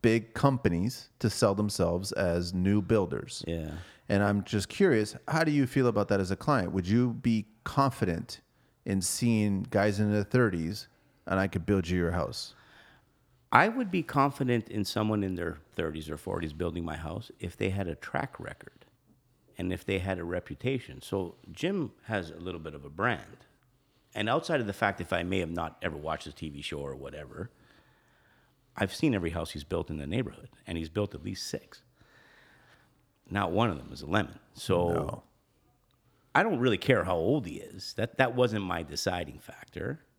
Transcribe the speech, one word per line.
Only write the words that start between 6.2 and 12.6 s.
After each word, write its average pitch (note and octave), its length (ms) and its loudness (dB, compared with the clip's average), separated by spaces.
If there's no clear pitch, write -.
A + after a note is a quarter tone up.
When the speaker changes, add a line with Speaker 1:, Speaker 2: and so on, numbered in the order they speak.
Speaker 1:
a F#2+ 40 2
client? A#2 360 2
Would F2+ 160 0
you A#2 260 4
be A2+ 320 2
confident A#2 760 0
in F#2+ 160 0
seeing G#2 680 2
guys G2+ 300 2
in G#2 120 4
their G#2 120 2
thirties F#2+ 640 0
and F#2+ 120 2
I F#2+ 80 2
could F2 180 -4
build F#2+ 220 4
you F2+ 100 2
your E2+ 140 2
house? - 420 -4